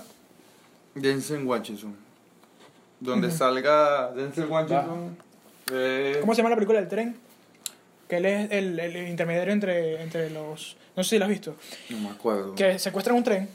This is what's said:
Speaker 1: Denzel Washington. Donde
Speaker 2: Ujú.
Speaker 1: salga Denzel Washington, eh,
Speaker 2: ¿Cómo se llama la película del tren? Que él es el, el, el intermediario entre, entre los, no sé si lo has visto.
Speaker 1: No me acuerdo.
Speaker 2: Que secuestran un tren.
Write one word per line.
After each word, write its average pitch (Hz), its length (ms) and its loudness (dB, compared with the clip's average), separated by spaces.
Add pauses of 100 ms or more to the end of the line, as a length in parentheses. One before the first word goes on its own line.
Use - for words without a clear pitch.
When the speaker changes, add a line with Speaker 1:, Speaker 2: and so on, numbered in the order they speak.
(960)
Speaker 1:
Denzel 139 500 0
Washington. 107 500 -4 (1040)
Donde 123 280 0
Speaker 2:
Ujú. 165 100 -2
Speaker 1:
salga 139 720 4
Denzel 139 360 -4
Washington, 165 720 0 (540)
eh, 131 500 0
Speaker 2:
¿Cómo 208 120 2
se 220 80 -2
llama 226 100 4
la 233 40 2
película 214 240 4
del 185 100 -2
tren? 226 260 -4 (920)
Que 175 100 -2
él 175 80 0
es 208 260 0
el, 190 280 -2
el, 170 160 -4
el 175 120 -8
intermediario 175 460 0
entre, 175 500 0
entre 165 260 -4
los, 156 460 -10 (200)
no 185 80 0
sé - 80 -2
si 220 60 6
lo 190 80 4
has 202 40 2
visto. 170 260 -4 (340)
Speaker 1:
No 117 100 -8
me 104 100 -4
acuerdo. 107 460 -2
Speaker 2:
Que 190 240 4
secuestran 202 360 0
un 240 80 4
tren. 196 320 2